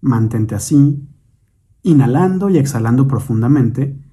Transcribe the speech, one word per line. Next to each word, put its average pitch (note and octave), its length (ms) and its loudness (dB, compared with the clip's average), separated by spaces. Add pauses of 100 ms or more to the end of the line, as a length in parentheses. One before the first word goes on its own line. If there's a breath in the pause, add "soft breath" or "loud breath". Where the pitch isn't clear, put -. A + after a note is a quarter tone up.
Mantente A2+ 540 -2
así, C#3+ 560 0 (720)
inhalando F3+ 640 2
y F#3+ 80 2
exhalando B2 500 0
profundamente C3+ 960 -2 (100)